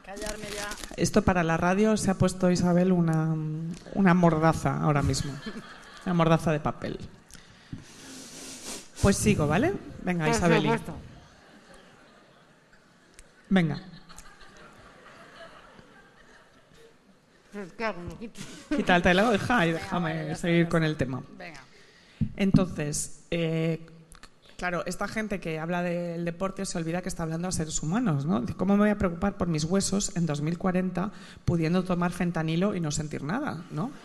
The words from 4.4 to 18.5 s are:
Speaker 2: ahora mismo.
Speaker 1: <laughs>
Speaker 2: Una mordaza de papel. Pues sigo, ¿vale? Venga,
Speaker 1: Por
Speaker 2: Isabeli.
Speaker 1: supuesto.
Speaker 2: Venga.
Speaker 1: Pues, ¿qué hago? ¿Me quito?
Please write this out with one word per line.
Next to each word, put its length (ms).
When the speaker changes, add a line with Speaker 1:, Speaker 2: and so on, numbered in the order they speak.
Speaker 2:
ahora 240
mismo. 300
Speaker 1:
<laughs> 340
Speaker 2:
Una 100
mordaza 380
de 80
papel. 380
Pues 160
sigo, 300
¿vale? 260
Venga, 220
Speaker 1:
Por 80
Speaker 2:
Isabeli. 300
Speaker 1:
supuesto. 300
Speaker 2:
Venga. 300
Speaker 1:
Pues, 200
¿qué 120
hago? 180
¿Me 120
quito? 260